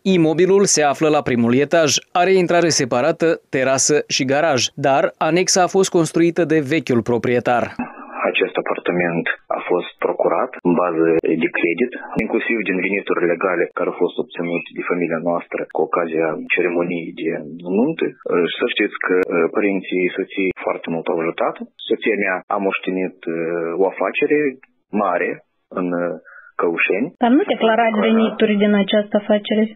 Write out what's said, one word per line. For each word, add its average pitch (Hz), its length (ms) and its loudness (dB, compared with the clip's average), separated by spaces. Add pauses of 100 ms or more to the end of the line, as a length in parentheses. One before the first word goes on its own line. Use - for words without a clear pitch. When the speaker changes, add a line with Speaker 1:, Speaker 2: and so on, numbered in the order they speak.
Speaker 1:
Imobilul 185 600 4 (120)
se 151 60 2 (120)
află 156 220 0
la 143 140 4
primul 117 240 2 (120)
etaj, 160 240 4 (320)
are 185 120 4 (100)
intrare 170 260 2 (100)
separată, 143 480 0 (280)
terasă 135 400 2 (200)
și 151 160 0
garaj, 143 280 2 (280)
dar 139 160 4 (260)
anexa 185 340 2
a 175 120 0
fost 190 220 4
construită 165 440 2 (100)
de 160 80 4 (120)
vechiul 131 380 2
proprietar. 120 540 2 (680)
Speaker 2:
Acest - 320 -2
apartament 87 600 -2 (320)
a - 20 -6 (100)
fost 87 220 -2 (140)
procurat - 460 0 (160)
în 87 140 4
bază 82 240 2 (380)
de 87 140 0
credit, 87 340 0 (320)
inclusiv 113 340 -2 (120)
din 92 160 0
venituri 87 480 0
legale 87 300 0 (140)
care 87 140 -2
au - 120 -12
fost 85 200 -2
obținute 85 540 -6
de - 140 -8
familia 82 280 -2 (100)
noastră 85 300 -4 (160)
cu 80 120 0
ocazia 82 400 0 (280)
ceremoniei 87 540 -2 (120)
de 82 80 -2 (480)
nuntă. 214 280 0 (520)
Să - 60 -2 (100)
știți 104 320 -2
că, 90 140 0
uh, 95 60 2 (320)
părinții 98 460 -2 (140)
soției 95 340 -4 (140)
foarte 90 280 -4
mult 82 140 -6
au 90 160 -2
ajutat. 110 320 -2 (320)
Soția 113 360 0
mea 92 120 -2 (200)
a - 20 -2 (100)
moștenit, 92 580 -4
uh, 82 100 -4 (460)
o 98 120 4
afacere 147 460 0 (640)
mare 87 260 0 (500)
în, 90 80 -2 (160)
uh, 85 100 -4 (480)
Căușeni. 92 520 0 (100)
Speaker 3:
Dar 233 140 4
nu 392 60 4 (100)
declarați 220 460 2 (100)
venituri 220 540 2
din 208 100 4 (100)
această 208 380 0
afacere? 214 440 0 (100)